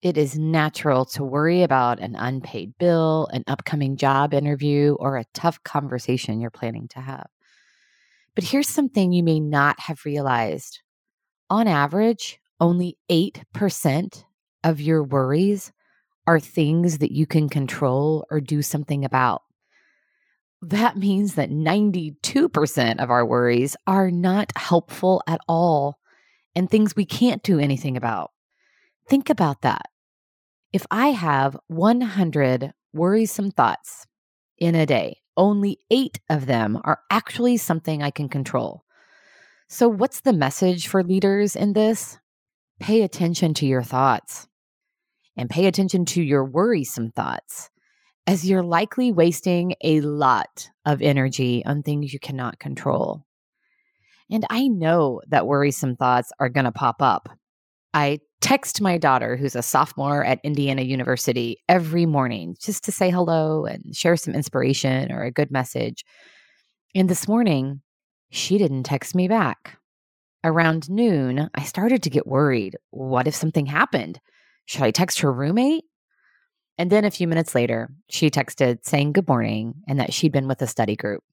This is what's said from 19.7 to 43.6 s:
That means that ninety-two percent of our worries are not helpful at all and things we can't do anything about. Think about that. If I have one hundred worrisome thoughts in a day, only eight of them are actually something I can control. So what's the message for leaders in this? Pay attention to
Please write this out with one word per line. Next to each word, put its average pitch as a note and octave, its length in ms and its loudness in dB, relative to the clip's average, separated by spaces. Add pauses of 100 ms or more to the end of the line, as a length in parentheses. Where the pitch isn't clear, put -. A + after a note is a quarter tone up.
That G3+ 360 0
means G3 380 0
that C#3 140 0
ninety-two F3 1000 0
percent C3 500 0
of A#2+ 80 -2
our A#2+ 160 4
worries A#2+ 640 2
are F#3+ 240 4
not F3+ 440 0
helpful - 720 0
at E3 220 -2
all D#3+ 500 2 (560)
and F3+ 140 0
things G#3+ 260 4
we G3+ 120 0
can't - 360 0
do F3+ 160 2
anything C#3 380 0
about. A2+ 360 -4 (760)
Think C#4 220 2
about D#3 320 2
that. - 240 0 (840)
If - 200 -2
I B3 220 2
have C#3+ 440 0 (120)
one G#3 340 2
hundred D3 720 0 (180)
worrisome G3 580 0
thoughts - 560 -2 (520)
in E3+ 160 2
a D#3+ 100 4
day, A#2+ 320 0 (180)
only G3+ 440 2 (120)
eight B3 380 0
of D3+ 160 0
them A2+ 400 0
are D3+ 160 0 (100)
actually A#3+ 460 0
something D#3+ 460 -2
I C#3+ 80 -2
can C#3+ 180 -8
control. C3 560 -6 (880)
So - 180 4
what's A3 320 0
the B3 140 2
message E3+ 540 0
for F#3+ 140 2
leaders G3 540 0
in G#3 160 0
this? G#3+ 460 0 (600)
Pay A3 200 4
attention E3+ 540 0
to D3 120 -2